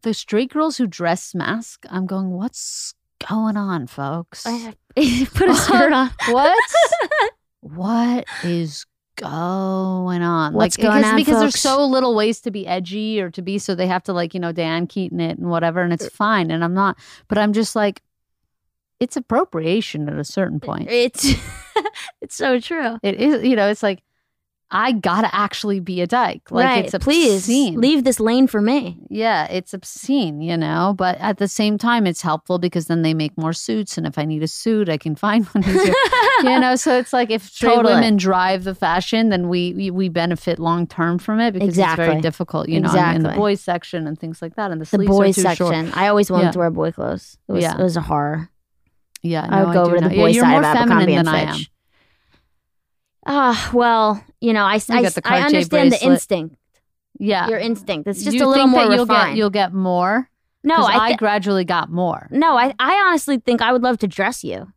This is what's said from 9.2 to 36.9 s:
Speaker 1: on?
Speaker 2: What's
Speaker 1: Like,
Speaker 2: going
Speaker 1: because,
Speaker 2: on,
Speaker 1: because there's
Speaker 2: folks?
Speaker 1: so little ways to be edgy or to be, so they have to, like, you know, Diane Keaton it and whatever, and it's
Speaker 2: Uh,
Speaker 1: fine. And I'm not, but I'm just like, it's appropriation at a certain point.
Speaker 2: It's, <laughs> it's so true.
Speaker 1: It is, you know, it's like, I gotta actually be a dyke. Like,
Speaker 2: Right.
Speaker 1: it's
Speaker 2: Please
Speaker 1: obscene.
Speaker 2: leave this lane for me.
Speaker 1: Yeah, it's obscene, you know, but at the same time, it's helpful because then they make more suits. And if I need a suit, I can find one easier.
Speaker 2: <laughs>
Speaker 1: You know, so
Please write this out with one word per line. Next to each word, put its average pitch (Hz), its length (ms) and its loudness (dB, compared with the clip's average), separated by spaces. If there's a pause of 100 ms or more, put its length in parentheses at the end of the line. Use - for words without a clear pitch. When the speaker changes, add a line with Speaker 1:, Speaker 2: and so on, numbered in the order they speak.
Speaker 1:
on? 165 320 0
Speaker 2:
What's 214 240 0
Speaker 1:
Like, 220 80 0
Speaker 2:
going 214 160 4
Speaker 1:
because, 214 100 4
Speaker 2:
on, 240 40 2
Speaker 1:
because 277 240 4
there's 240 140 2
Speaker 2:
folks? - 80 -4
Speaker 1:
so 277 220 2
little 262 300 2
ways 214 280 0
to 233 100 -6
be 190 140 -10
edgy 196 540 -6
or 180 100 -6
to 185 120 -14
be, 196 160 -6
so 196 160 -4
they 185 140 -2
have 185 160 -2
to, 202 80 -6
like, 175 220 -4
you 180 60 -4
know, 170 120 -4
Diane 165 340 -2
Keaton 180 340 -6
it 165 180 -4
and 175 120 -6
whatever, 170 320 0
and 175 100 0
it's 165 140 -4
Speaker 2:
Uh, - 40 -8
Speaker 1:
fine. 208 420 0
And 165 100 -2
I'm 170 120 -2
not, 196 220 0 (300)
but 208 120 -2
I'm 208 140 2
just 214 220 -2
like, 208 280 -2 (1000)
it's - 160 -4
appropriation 180 920 -2
at 147 100 -6
a 147 60 -6
certain 151 360 -4
point. - 300 -8
Speaker 2:
It's, 240 360 0 (480)
<laughs> - 460 -6
it's - 160 -14
so 254 240 0
true. 247 420 -6
Speaker 1:
It 202 180 -4
is, 269 220 2
you 247 140 2
know, 202 120 2
it's 208 140 -2
like, 196 200 -2 (680)
I 220 220 0
gotta 220 420 0
actually 202 460 -2
be 180 220 -6
a 175 80 -2
dyke. - 420 -2
Like, 240 140 2
Speaker 2:
Right. 247 280 2
Speaker 1:
it's 190 120 -4
Speaker 2:
Please 269 400 4
Speaker 1:
obscene. 233 360 0
Speaker 2:
leave 277 220 4
this 247 160 0
lane 240 300 2
for 214 120 -2
me. 214 380 -2 (100)
Speaker 1:
Yeah, 214 400 0
it's 180 240 -8
obscene, 190 680 -4
you 165 160 -2
know, 165 420 0
but 180 220 0
at 208 180 -2
the 202 80 -2
same 208 320 -2
time, 233 260 2
it's 175 180 -2
helpful 165 360 -2
because 175 280 -2
then 165 160 0
they 160 120 2
make 156 240 -4
more 160 140 -2
suits. 214 440 -6
And 160 120 -6
if 147 100 -8
I 147 60 -2
need 156 180 -4
a 160 60 -4
suit, 214 400 -2
I 156 100 0
can 156 160 -6
find 214 320 0
one 190 180 -2
easier. 359 340 2
Speaker 2:
<laughs> 539 60 4 (380)
Speaker 1:
You 254 180 4
know, 254 160 4
so 254 220 2